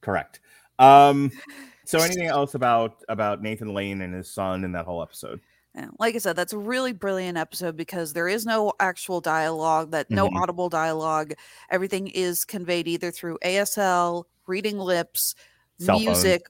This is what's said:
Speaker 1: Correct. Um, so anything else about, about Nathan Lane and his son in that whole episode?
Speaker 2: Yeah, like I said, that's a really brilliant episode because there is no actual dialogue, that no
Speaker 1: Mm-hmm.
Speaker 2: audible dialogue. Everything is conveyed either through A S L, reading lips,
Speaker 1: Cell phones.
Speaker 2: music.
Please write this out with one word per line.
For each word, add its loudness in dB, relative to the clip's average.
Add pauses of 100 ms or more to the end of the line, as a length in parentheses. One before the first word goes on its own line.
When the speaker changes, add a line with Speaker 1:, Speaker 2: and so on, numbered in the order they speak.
Speaker 1:
Correct. -4 (400)
Um, 10 (540)
so 0
anything 0
else 0
about, 0
about -2
Nathan -6
Lane -4
and -8
his -10
son -4
in -6
that -6
whole -8
episode? -14 (340)
Speaker 2:
Yeah, -14 (120)
like -2
I -4
said, -4
that's -4
a -8
really -4
brilliant -6
episode -6
because -8
there -2
is -2
no 0
actual -2
dialogue, 0
that -4
no 2
Speaker 1:
Mm-hmm. -2
Speaker 2:
audible -2
dialogue. -2 (360)
Everything -2
is -2
conveyed -4
either -4
through -8
A 0
S 0
L, 0 (200)
reading -2
lips, -2 (440)
Speaker 1:
Cell 2
phones. 0 (180)
Speaker 2:
music. 2